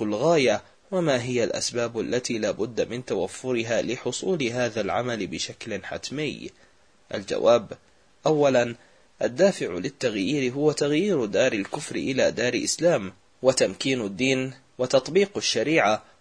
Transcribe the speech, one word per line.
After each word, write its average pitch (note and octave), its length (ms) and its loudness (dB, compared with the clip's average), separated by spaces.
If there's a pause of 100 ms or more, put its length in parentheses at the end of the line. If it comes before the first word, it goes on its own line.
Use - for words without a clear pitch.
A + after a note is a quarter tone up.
الغاية؟ A2+ 600 2 (280)
وما D#3 320 0
هي A#2+ 220 0
الأسباب A#2 560 -4
التي A#2 380 -2
لا G#2 120 0
بد G#2+ 400 -2
من B2 140 -8
توفرها A2+ 800 -2
لحصول B2+ 600 -4
هذا A#2 380 -2
العمل G#2 460 -2
بشكل F#2 580 -8
حتمي؟ A#2+ 680 -8 (640)
الجواب: G#2+ 580 2 (540)
أولاً، C3+ 480 4 (480)
الدافع D3+ 440 2
للتغيير A2+ 840 -2
هو D3 200 2
تغيير D3+ 520 2
دار G#2+ 280 2
الكفر A2 440 -6
إلى A2+ 340 2
دار A#2+ 340 -2
إسلام، C3 480 0 (300)
وتمكين B2+ 580 2
الدين، C3 540 0 (240)
وتطبيق C#3 580 2
الشريعة، A2+ 680 2 (180)